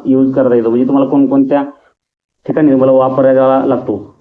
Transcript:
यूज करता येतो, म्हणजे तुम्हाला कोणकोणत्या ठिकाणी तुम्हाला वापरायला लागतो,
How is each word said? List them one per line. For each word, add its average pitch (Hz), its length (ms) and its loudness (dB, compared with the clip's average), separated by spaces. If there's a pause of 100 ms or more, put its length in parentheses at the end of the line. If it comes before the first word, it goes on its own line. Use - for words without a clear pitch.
यूज 135 280 0
करता 127 200 0
येतो, 113 140 0
म्हणजे 123 180 0
तुम्हाला 139 240 0
कोणकोणत्या 139 520 0 (840)
ठिकाणी 151 240 0
तुम्हाला 131 220 2
वापरायला 131 760 2
लागतो, 113 540 -6